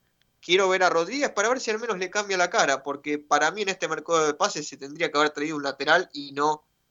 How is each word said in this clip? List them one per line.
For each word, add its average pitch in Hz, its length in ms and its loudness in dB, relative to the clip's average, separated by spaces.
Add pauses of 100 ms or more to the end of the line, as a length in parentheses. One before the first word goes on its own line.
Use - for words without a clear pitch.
(400)
quiero 185 280 2
ver 185 140 2
a 175 80 6
Rodríguez 196 400 0
para 208 180 0
ver 254 120 0
si 226 100 -6
al 214 80 -2
menos 226 200 -4
le 180 120 -6
cambia 202 260 -2
la 175 140 2
cara, 156 320 2
porque 147 360 -4
para 151 320 2
mí 208 120 -4
en 196 60 -4
este 180 200 -2
mercado 156 380 0
de 147 80 2
pases 175 340 -2
se 170 80 -16
tendría 147 340 -6
que 147 80 -2
haber 151 120 4
traído 151 260 -6
un 143 60 -6
lateral 147 500 0
y 143 200 -12
no 147 320 0 (260)